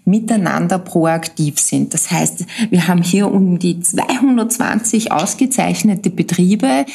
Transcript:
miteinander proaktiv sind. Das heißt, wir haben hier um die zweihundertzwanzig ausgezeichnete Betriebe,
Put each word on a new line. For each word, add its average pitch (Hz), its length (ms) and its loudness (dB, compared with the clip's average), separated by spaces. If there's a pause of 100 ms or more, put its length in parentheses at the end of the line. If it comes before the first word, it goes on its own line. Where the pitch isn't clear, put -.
miteinander 180 760 0
proaktiv 165 800 -2
sind. 139 340 -2
Das - 160 -4
heißt, 156 340 -2 (260)
wir 175 180 2
haben 175 160 2
hier 196 260 2
um 185 300 2
die 170 180 0
zweihundertzwanzig 226 1300 0
ausgezeichnete 180 960 0
Betriebe, 214 840 2